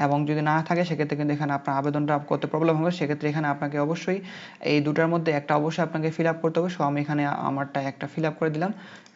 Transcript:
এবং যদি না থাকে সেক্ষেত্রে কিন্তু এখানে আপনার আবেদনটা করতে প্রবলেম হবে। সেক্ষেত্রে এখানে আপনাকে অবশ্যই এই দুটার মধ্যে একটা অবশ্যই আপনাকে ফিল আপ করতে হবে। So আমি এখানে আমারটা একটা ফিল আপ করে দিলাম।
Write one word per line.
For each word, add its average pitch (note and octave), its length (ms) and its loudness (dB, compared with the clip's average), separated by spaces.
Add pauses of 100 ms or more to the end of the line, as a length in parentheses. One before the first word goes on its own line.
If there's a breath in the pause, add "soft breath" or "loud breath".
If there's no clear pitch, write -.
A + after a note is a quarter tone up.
এবং C#3+ 200 2
যদি D3+ 160 0
না D3+ 260 2
থাকে F3 180 2
সেক্ষেত্রে D3 320 -2
কিন্তু D3 160 0
এখানে C#3+ 200 0
আপনার C#3 240 -2
আবেদনটা C#3+ 400 2
করতে D3 300 -2
প্রবলেম D#3+ 340 2
হবে। F3 100 2
সেক্ষেত্রে D3+ 380 -2
এখানে D3+ 180 0
আপনাকে D3 320 -2
অবশ্যই E3+ 400 -2 (420 loud breath)
এই D3 200 4
দুটার D3+ 260 2
মধ্যে E3 240 2
একটা D3 240 0
অবশ্যই D#3+ 280 2
আপনাকে D#3+ 260 0
ফিল D#3+ 180 0
আপ D#3+ 140 2
করতে D#3+ 180 2
হবে। F3+ 180 2
So D3+ 60 0
আমি C#3+ 180 2
এখানে D3 240 0
আমারটা C#3 560 -2
একটা C#3 260 -4
ফিল D#3+ 180 -2
আপ D#3 140 0
করে D#3+ 100 4
দিলাম। D#3+ 220 0 (440 loud breath)